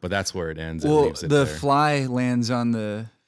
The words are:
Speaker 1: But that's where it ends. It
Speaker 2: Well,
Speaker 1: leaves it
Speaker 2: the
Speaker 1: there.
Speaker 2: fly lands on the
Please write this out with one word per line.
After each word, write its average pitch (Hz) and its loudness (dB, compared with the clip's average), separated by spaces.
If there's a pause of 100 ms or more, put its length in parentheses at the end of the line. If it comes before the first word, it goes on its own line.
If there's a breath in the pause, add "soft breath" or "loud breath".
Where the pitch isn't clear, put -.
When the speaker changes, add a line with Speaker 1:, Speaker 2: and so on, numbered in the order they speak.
Speaker 1:
But 90 -6
that's 95 -2
where 85 -6
it 80 -8
ends. 80 -6
It - 0
Speaker 2:
Well, 151 6
Speaker 1:
leaves - -2
it 80 -2
Speaker 2:
the 147 4
Speaker 1:
there. - -
Speaker 2:
fly 139 2
lands 123 0
on 120 0
the 110 -4 (200)